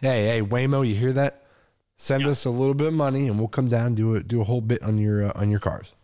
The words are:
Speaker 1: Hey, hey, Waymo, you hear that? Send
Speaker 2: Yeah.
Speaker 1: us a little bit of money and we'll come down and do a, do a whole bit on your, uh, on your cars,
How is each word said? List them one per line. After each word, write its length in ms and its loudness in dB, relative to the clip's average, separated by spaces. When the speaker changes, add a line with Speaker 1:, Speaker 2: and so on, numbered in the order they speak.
Speaker 1:
Hey, 260 2
hey, 160 0
Waymo, 440 0
you 100 0
hear 160 0
that? 320 -2
Send 280 -2
Speaker 2:
Yeah. 60 2
Speaker 1:
us 140 -2
a 60 0
little 240 0
bit 140 0
of 40 0
money 360 0
and 100 0
we'll 100 0
come 200 -2
down 180 0
and 100 0
do 200 2
a, 60 -2
do 180 -2
a 40 0
whole 160 0
bit 220 -2
on 160 0
your, 280 2
uh, 100 -2
on 140 0
your 100 2
cars, 320 -6